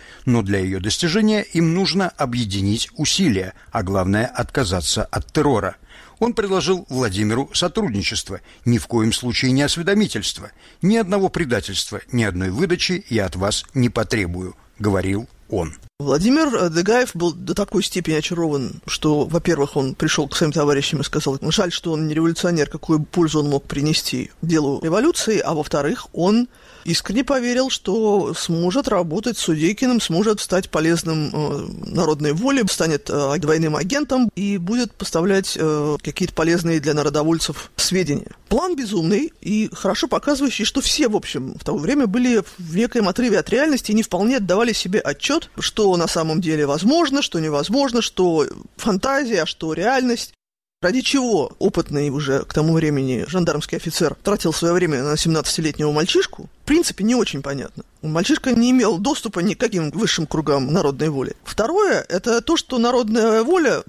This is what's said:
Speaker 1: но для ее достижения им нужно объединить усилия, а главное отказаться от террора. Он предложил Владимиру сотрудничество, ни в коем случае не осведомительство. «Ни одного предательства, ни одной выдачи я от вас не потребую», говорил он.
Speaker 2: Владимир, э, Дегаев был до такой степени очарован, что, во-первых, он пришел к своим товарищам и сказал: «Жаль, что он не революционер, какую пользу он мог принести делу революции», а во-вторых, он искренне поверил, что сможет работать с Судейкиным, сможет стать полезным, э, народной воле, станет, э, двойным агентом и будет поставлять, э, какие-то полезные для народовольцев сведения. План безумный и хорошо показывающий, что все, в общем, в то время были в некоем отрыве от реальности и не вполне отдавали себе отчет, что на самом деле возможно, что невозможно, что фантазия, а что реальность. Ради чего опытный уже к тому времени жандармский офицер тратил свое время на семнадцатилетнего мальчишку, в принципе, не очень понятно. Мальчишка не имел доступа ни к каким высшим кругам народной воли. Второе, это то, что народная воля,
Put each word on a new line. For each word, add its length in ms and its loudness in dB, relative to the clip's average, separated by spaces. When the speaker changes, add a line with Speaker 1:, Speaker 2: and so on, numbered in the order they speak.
Speaker 1:
но 160 4
для 180 0
ее 200 -2
достижения 640 2
им 300 0
нужно 360 0
объединить 840 -2
усилия, 580 0
а 120 -2
главное 420 0
отказаться 760 -2
от 280 -8
террора. 440 0
Он 140 0
предложил 560 0
Владимиру 640 0
сотрудничество, 880 -2
ни 120 4
в 100 -4
коем 260 2
случае 380 -2
не 100 2
осведомительство. 880 -2
«Ни 160 4
одного 320 0
предательства, 720 -4
ни 120 2
одной 260 -2
выдачи 600 -2
я 160 0
от 100 -6
вас 380 -2
не 160 2
потребую», 640 -4
говорил 480 0
он. 260 -4
Speaker 2:
Владимир, 540 2
э, 140 2
Дегаев 440 2
был 200 0
до 200 -6
такой 300 0
степени 320 -2
очарован, 720 -2
что, 380 0
во-первых, 500 0
он 200 -2
пришел 340 0
к 60 -6
своим 180 0
товарищам 480 2
и 20 -2
сказал: 380 -2
«Жаль, 320 0
что 180 -4
он 160 0
не 60 -2
революционер, 560 0
какую 320 0
пользу 380 2
он 100 0
мог 160 0
принести 680 -2
делу 400 0
революции», 580 0
а 140 -2
во-вторых, 600 -2
он 340 2
искренне 400 -2
поверил, 440 0
что 640 0
сможет 540 -2
работать 500 -2
с 40 -4
Судейкиным, 580 0
сможет 400 0
стать 300 -2
полезным, 640 0
э, 340 -4
народной 440 0
воле, 380 2
станет, 400 0
э, 280 0
двойным 380 2
агентом 600 0
и 220 -2
будет 360 -2
поставлять, 680 0
э, 420 0
какие-то 320 -4
полезные 460 2
для 140 0
народовольцев 840 0
сведения. 560 -2
План 300 0
безумный 640 0
и 320 0
хорошо 340 -2
показывающий, 560 0
что 160 -2
все, 300 0
в 80 0
общем, 420 -8
в 60 -16
то 120 -2
время 300 2
были 340 2
в 200 -8
некоем 320 2
отрыве 280 2
от 120 -2
реальности 420 0
и 40 2
не 60 4
вполне 360 0
отдавали 340 2
себе 280 -2
отчет, 600 -2
что 380 2
на 100 2
самом 320 0
деле 280 0
возможно, 560 2
что 160 -2
невозможно, 600 0
что 460 2
фантазия, 640 0
а 20 -6
что 280 -6
реальность. 600 0
Ради 200 2
чего 580 2
опытный 500 0
уже 360 0
к 80 -12
тому 200 2
времени 540 0
жандармский 500 -2
офицер 460 -2
тратил 300 0
свое 200 0
время 300 2
на 140 0
семнадцатилетнего 720 0
мальчишку, 560 0
в 40 -16
принципе, 360 2
не 120 4
очень 260 0
понятно. 420 -8
Мальчишка 500 0
не 180 4
имел 300 4
доступа 400 -4
ни 160 0
к 40 -8
каким 300 -2
высшим 380 -2
кругам 440 0
народной 380 0
воли. 340 -4
Второе, 640 0
это 340 0
то, 140 0
что 220 -2
народная 640 2
воля, 460 2